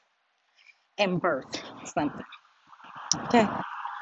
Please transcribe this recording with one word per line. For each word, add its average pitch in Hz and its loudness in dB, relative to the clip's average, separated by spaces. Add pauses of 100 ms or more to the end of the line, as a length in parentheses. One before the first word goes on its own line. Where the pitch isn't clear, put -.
(960)
and 185 4
birth 156 0 (240)
something. - -2 (1000)
Okay. 226 8 (540)